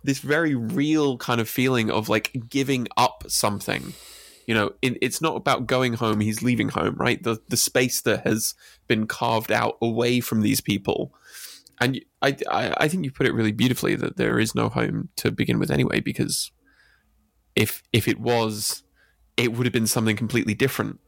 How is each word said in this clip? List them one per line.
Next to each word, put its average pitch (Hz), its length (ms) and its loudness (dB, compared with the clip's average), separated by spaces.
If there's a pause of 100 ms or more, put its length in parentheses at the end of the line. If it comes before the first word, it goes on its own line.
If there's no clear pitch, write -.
this 135 160 -2
very 147 360 0
real 143 640 0
kind 120 200 0
of 110 80 0
feeling 127 440 0
of, 110 180 -2
like, 110 260 0 (140)
giving 135 380 0 (100)
up - 300 2
something. - 680 -2 (540)
You 113 80 2
know, 104 160 4 (100)
it, 127 220 0
it's - 180 -2
not 160 140 0
about 127 320 0
going 127 260 2
home, 110 280 0
he's 107 200 0
leaving 113 280 2
home, - 280 -2
right? - 240 0
The, 110 160 -2 (120)
the 120 80 0
space - 440 0
that 110 240 0
has 107 300 -2 (320)
been 110 180 2
carved 113 460 -2
out 113 280 0
away 120 420 2
from 113 200 0
these 107 180 2
people. - 540 -2 (640)
And 131 140 2
y-, - 80 -6 (220)
I, 139 140 2 (120)
I, - 240 0 (120)
I - 20 2
think 165 180 -2
you 131 60 -4
put 131 160 0
it - 80 2
really 110 160 2
beautifully 117 460 2
that - 200 -4
there 117 220 2
is 113 160 0
no 113 140 2
home 110 480 -2
to - 120 0
begin - 300 0
with - 100 -2
anyway, 131 300 2
because - 520 -4 (1040)
if, - 280 0 (100)
if 110 140 2
it 113 120 0
was, 113 600 -2 (560)
it 120 160 2
would 123 140 0
have 120 60 0
been 117 120 2
something 110 300 2
completely 110 400 -2
different. 117 520 -2